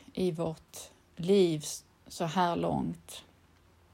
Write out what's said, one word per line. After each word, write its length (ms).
i 180
vårt 460
liv 480
s-, 220
så 180
här 300
långt, 680